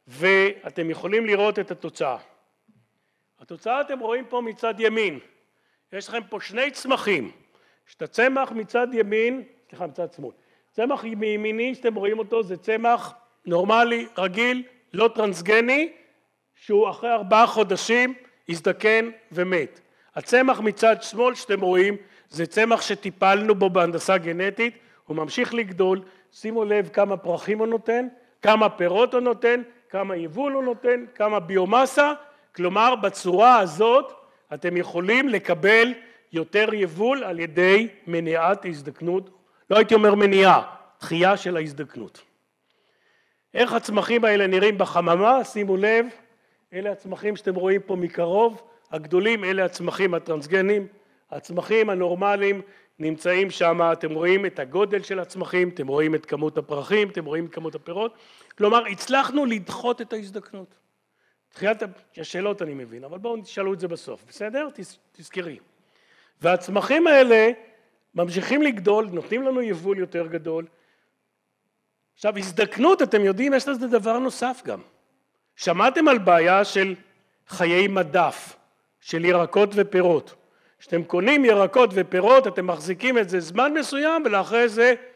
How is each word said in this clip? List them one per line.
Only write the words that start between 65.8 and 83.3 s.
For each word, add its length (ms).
והצמחים 640
האלה 440
ממשיכים 480
לגדול, 500
נותנים 300
לנו 200
יבול 360
יותר 280
גדול. 400
עכשיו, 240
הזדקנות, 640
אתם 220
יודעים, 300
יש 140
לזה 180
דבר 320
נוסף 460
גם. 160
שמעתם 520
על 100
בעיה 460
של 300
חיי 400
מדף, 680
של 240
ירקות 500
ופירות. 600
כשאתם 260
קונים 400
ירקות 480
ופירות, 540
אתם 200
מחזיקים 520
את 100
זה 120